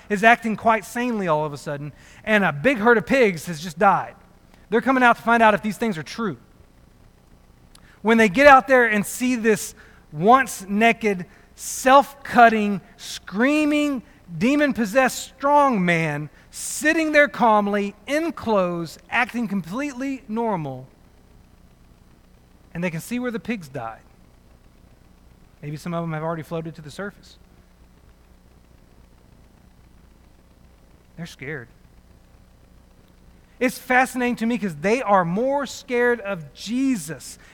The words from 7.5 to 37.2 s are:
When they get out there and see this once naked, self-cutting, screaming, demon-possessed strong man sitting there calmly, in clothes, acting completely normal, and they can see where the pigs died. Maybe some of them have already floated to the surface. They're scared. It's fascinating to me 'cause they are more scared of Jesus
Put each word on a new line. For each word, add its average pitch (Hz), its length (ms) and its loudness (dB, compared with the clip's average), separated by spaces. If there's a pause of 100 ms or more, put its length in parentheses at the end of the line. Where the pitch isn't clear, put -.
When 226 160 4
they 220 100 6
get 240 180 4
out 269 220 8
there 254 180 6
and 214 200 0
see 254 300 -2
this 220 380 -2 (380)
once 202 560 2
naked, 208 560 0 (300)
self-cutting, 226 1300 2 (160)
screaming, 294 1040 -2 (340)
demon-possessed 247 840 0
strong 277 640 2
man 160 460 -2 (200)
sitting 311 600 -2
there 294 140 4
calmly, 202 680 0 (120)
in 311 260 -4
clothes, 175 640 -4 (100)
acting 233 400 -4
completely 247 800 -8
normal, 170 580 -6 (1900)
and 170 120 -8
they 180 60 -4
can 160 100 -8
see 240 180 -8
where 247 120 -6
the 226 100 -8
pigs 196 280 -10
died. 113 340 -14 (1600)
Maybe 151 140 -12
some 175 160 -10
of 170 100 -4
them 165 120 -6
have 156 80 -6
already 160 200 -6
floated 165 340 -10
to - 40 -20
the 151 100 -18
surface. - 460 -14 (3750)
They're 170 80 -16
scared. 131 420 -14 (1900)
It's 247 200 -2
fascinating 247 580 -2
to 226 100 -4
me 240 100 -2
'cause 180 200 -6
they 208 260 -2
are 202 200 4
more 247 440 -2
scared 240 540 -2
of 190 340 -10
Jesus 214 840 -6 (160)